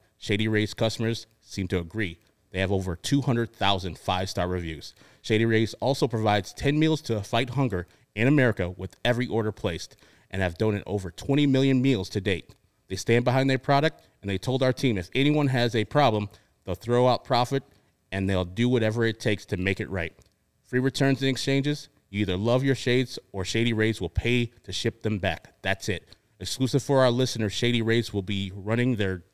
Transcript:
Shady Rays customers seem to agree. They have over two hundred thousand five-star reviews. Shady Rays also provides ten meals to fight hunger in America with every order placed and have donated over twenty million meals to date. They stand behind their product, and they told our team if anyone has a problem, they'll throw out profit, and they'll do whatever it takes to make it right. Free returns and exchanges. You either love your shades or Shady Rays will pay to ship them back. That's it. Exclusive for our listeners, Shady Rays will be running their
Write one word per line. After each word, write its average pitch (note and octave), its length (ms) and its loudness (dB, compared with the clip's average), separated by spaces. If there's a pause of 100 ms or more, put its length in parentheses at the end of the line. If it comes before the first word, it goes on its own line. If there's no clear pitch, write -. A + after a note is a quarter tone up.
(160)
Shady G#2+ 320 -2
Rays G#2+ 240 0
customers A2+ 540 -2 (140)
seem - 280 -6
to F#2 100 0
agree. F2 400 -6 (340)
They F#2 80 -2
have F#2+ 120 0
over F#2 240 -2
two - 240 0
hundred A#2+ 320 0
thousand F#2+ 460 0
five-star F#2 500 -2
reviews. E2+ 460 -6 (260)
Shady A2 240 2
Rays A2+ 300 2
also C3+ 340 0
provides A2 460 0
ten D3 240 0
meals D#3 240 2
to A2 200 -4
fight A#2+ 280 -2
hunger A#2 360 -2 (280)
in A2+ 120 2
America B2 440 2
with F#2 340 -10
every A#2+ 220 0
order G#2+ 260 -2
placed - 440 -8 (340)
and F#2 100 -4
have F2 160 -2
donated G#2+ 300 0
over F#2+ 240 -6
twenty C#3+ 360 0
million C3 360 4
meals B2 280 2
to G2+ 100 -4
date. F#2 340 -4 (340)
They F#2+ 80 -6
stand A#2+ 280 2
behind C3 260 2
their C3 80 2
product, C#3+ 480 0 (160)
and G2+ 80 -6
they F#2+ 80 -2
told B2+ 240 -2
our B2+ 100 4
team B2 240 0
if F2+ 180 -6
anyone D3 340 2
has A#2+ 260 2
a A2 100 2
problem, G#2+ 460 2 (340)
they'll F2+ 120 -4
throw B2 320 2
out - 160 0
profit, B2+ 400 0 (480)
and F#2+ 180 0
they'll F2+ 140 2
do G2 240 0
whatever A#2 360 2
it A2 140 0
takes G#2+ 280 -2
to G2+ 100 -4
make F#2 240 0
it D2 100 -8
right. F2 260 -6 (480)
Free B2+ 140 -2
returns C3+ 440 2
and C3+ 60 2
exchanges. C#3 600 -2 (200)
You G2+ 120 -2
either F2+ 160 0
love A#2 260 2
your C3+ 140 2
shades B2 420 0 (140)
or F#2+ 120 -6
Shady A#2 280 0
Rays A2 280 0
will F2 80 -4
pay A#2+ 440 0 (100)
to F#2+ 100 -14
ship - 300 -4
them G#2 160 -2
back. F2 440 -4
That's F#2+ 260 -2
it. F2 200 -4 (300)
Exclusive B2+ 460 -2
for C3+ 160 4
our B2+ 100 6
listeners, A#2+ 420 0
Shady A#2+ 300 0
Rays A2+ 300 0
will G2+ 100 -2
be G2 320 -4
running A#2 400 0
their F#2+ 400 -2